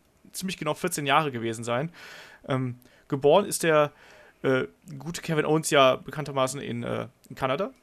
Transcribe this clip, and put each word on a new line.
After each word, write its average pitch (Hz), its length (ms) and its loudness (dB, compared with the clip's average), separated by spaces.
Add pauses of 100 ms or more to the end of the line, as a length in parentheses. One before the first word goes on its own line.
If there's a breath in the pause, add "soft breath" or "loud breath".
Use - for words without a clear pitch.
(320)
ziemlich 185 260 -8
genau 151 160 -4
vierzehn 160 320 -4
Jahre 143 260 2
gewesen 113 320 -4
sein. 123 280 -2 (560 loud breath)
Ähm, 127 320 -4 (280 soft breath)
geboren 147 380 4
ist - 160 -6
der, 151 300 4 (500 soft breath)
äh, 131 220 2 (340)
gute 151 240 -10
Kevin 151 240 0
Owens 156 240 0
ja 135 280 6
bekanntermaßen 139 640 -4
in, 120 220 -8
äh, 117 260 -6 (220)
in - 60 -16
Kanada, 139 340 -2 (140)